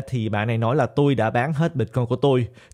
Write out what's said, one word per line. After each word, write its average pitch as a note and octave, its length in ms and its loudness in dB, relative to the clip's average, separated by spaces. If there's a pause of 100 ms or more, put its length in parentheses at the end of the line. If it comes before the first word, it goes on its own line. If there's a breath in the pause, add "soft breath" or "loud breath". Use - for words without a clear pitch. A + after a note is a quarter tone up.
thì A2 200 -4
bạn G#2 180 -2
này A#2 100 0
nói A#2 180 0
là: C#3 100 2
"Tôi C#3+ 300 2
đã A2 140 0
bán B2 240 -2
hết E3 220 0
Bitcoin A#2+ 300 -2
của A#2+ 100 -2
tôi. B2+ 320 2 (260 loud breath)